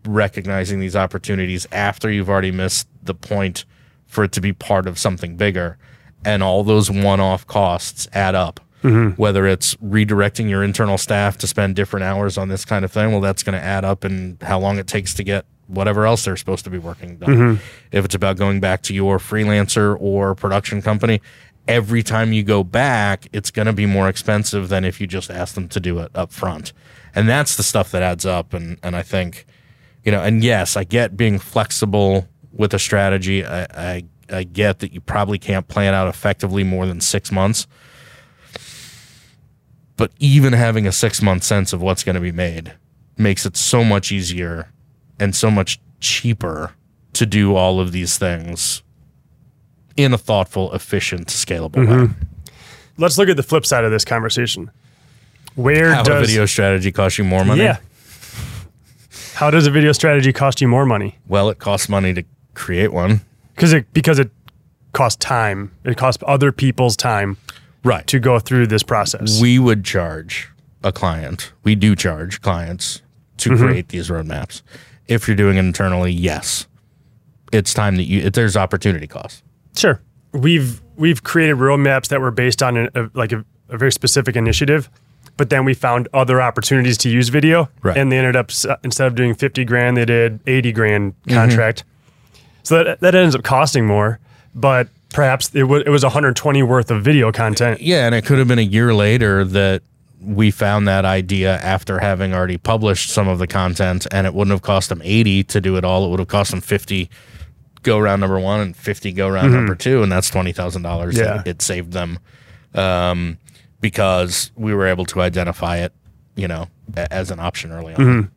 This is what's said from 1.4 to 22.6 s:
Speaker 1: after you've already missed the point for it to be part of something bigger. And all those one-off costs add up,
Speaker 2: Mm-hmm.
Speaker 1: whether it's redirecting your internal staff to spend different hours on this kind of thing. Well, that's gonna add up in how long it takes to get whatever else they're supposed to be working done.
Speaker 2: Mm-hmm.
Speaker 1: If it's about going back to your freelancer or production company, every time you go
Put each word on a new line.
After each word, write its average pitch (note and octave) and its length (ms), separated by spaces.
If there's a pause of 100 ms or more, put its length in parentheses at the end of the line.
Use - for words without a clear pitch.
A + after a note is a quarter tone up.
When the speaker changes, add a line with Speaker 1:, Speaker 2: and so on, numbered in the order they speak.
Speaker 1:
after G2+ 380
you've G2+ 180
already F#2+ 220
missed F#2 360 (160)
the F#2+ 120
point F#2+ 500 (420)
for - 180
it F#2 80
to - 100
be G2+ 100
part F#2+ 340
of F2+ 120
something F2 380
bigger. F2+ 420 (480)
And G#2 160
all F#2+ 200
those G#2 280
one-off G2 560
costs - 640
add F#2+ 220
up, F2+ 260 (220)
Speaker 2:
Mm-hmm. A#2 280
Speaker 1:
whether G2 360
it's F#2+ 300
redirecting G#2 760
your G2 140
internal G2+ 340
staff G2+ 400
to - 80
spend F#2+ 300
different G2 260
hours G2 340
on G2 120
this F#2+ 160
kind G2+ 200
of F#2 60
thing. G#2+ 220
Well, G#2 80
that's G2 240
gonna G2 140
add F#2+ 260
up G2 200
in F#2 380
how G2 160
long G2 180
it F#2+ 120
takes G2+ 260
to G#2 100
get G2 220 (220)
whatever G2+ 360
else A2+ 200
they're F#2 120
supposed - 280
to F#2+ 60
be F#2 80
working E2 380
done. D#3 140
Speaker 2:
Mm-hmm. A#2 340 (280)
Speaker 1:
If G2 120
it's F#2 120
about F#2+ 220
going G2 200
back F#2+ 240
to - 120
your G2 240
freelancer G#2 840
or G2 340
production G2+ 480
company, G#2+ 400 (460)
every A#2 340
time A2 300
you G#2+ 100
go G2+ 220